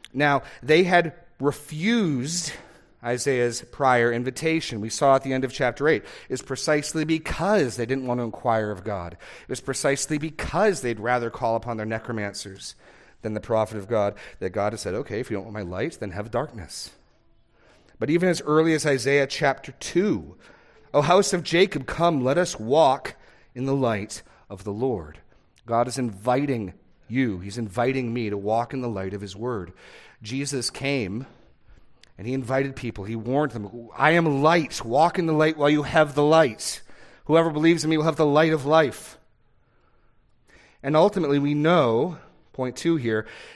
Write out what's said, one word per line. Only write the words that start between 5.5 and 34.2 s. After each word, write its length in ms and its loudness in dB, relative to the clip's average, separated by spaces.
chapter 360 -2
eight, 160 2
is 140 -6
precisely 600 -2
because 720 0
they 100 -2
didn't 200 -2
want 120 -2
to 60 -2
inquire 460 0
of 120 -8
God. 340 -8
It 60 -20
was 120 -8
precisely 580 -2
because 640 -2
they'd 180 -4
rather 320 0
call 240 -2
upon 220 -4
their 100 -6
necromancers 880 -8
than 120 -6
the 60 -4
prophet 360 -2
of 100 -10
God 300 0
that 120 -4
God 220 -2
has 80 -10
said, 140 -6
"Okay, 260 -6
if 100 -8
you 60 -4
don't 80 -6
want 100 -14
my 80 -8
light, 380 -6
then 100 -8
have 200 -10
darkness." 600 -8
But 120 -4
even 180 2
as 140 0
early 300 4
as 140 2
Isaiah 400 2
chapter 460 -2
two, 640 0
"O 80 6
house 320 4
of 80 0
Jacob, 440 2
come, 380 2
let 140 2
us 200 -2
walk 580 2
in 120 -6
the 80 0
light 480 -2
of 160 -14
the 80 -6
Lord." 460 -4
God 200 2
is 120 -8
inviting 760 -2
you. 320 -2
He's 200 -10
inviting 540 -2
me 160 -2
to 80 -4
walk 380 -2
in 60 -6
the 80 -4
light 260 -6
of 60 -8
his 160 -12
word. 360 -6
Jesus 480 -6
came 580 -4
and 80 -10
he 80 -4
invited 400 -2
people. 300 -8
He 100 -6
warned 380 -2
them, 440 -12
"I 160 4
am 300 2